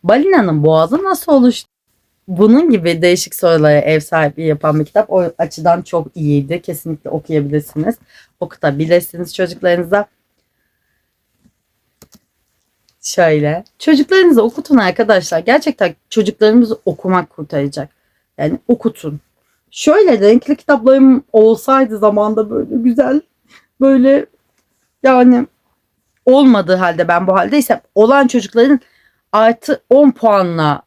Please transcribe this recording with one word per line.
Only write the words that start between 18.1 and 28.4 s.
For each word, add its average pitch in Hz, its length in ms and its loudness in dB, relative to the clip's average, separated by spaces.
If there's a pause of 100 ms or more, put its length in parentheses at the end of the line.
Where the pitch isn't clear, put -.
Yani 151 200 -4 (100)
okutun. 160 520 -4 (560)
Şöyle 311 440 2
renkli 226 360 2
kitaplarım 262 760 2
olsaydı 226 680 2
zamanda 214 520 -2
böyle - 260 -6
güzel, 254 440 0 (600)
böyle 269 460 2 (760)
yani 247 440 4 (800)
olmadığı 247 500 4
halde 175 340 -2
ben 175 180 0
bu 185 80 0
haldeysem 208 460 -2 (140)
olan 254 320 2
çocukların 247 540 0 (520)